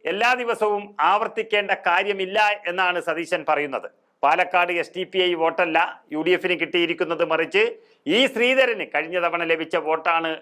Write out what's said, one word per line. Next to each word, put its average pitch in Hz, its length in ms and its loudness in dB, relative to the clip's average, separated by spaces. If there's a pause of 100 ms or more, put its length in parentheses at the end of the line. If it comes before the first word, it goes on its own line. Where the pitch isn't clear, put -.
(100)
എല്ലാ 220 200 2 (100)
ദിവസവും 214 420 0 (280)
ആവർത്തിക്കേണ്ട 208 600 0 (160)
കാര്യമില്ല 190 520 0 (320)
എന്നാണ് 180 360 0
സതീശൻ 165 340 -2 (100)
പറയുന്നത്. 143 360 -2 (380)
പാലക്കാട് 175 480 2 (100)
എസ് - 140 -8
ഡി 185 160 -6
പി 190 140 0
ഐ 180 40 2 (100)
വോട്ടല്ല 165 380 0 (360)
യു 156 120 -4
ഡി 180 100 4
എഫിന് 180 240 -2
കിട്ടിയിരിക്കുന്നത്, 165 720 -2
മറിച്ച് 165 300 0 (540)
ഇ - 20 4 (160)
ശ്രീധരന് 240 500 2 (100)
കഴിഞ്ഞ 160 300 -4
തവണ 170 180 -2 (100)
ലഭിച്ച 160 240 -2 (100)
വോട്ടാണ് 160 440 0 (120)